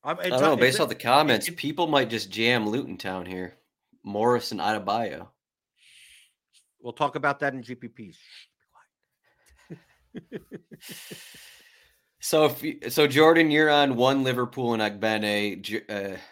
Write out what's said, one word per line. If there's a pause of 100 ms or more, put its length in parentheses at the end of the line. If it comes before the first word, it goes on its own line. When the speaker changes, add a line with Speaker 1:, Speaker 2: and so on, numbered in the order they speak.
Speaker 1:
Um,
Speaker 2:
I
Speaker 1:
it's
Speaker 2:
don't
Speaker 1:
not,
Speaker 2:
know.
Speaker 1:
it's
Speaker 2:
Based
Speaker 1:
a,
Speaker 2:
off
the
comments,
Speaker 1:
it,
it
Speaker 2:
people
might
just
jam
Luton
Town
here. (480)
Morris
and
Adebayo. (1500)
Speaker 1:
We'll
talk
about
that
in
G
P
Ps.
Shh, (1700)
be (100)
quiet.
<laughs> (1700)
Speaker 2:
So
if
you, (100)
so
Jordan,
you're
on
one
Liverpool
and
Agbene.
J-,
uh, (140)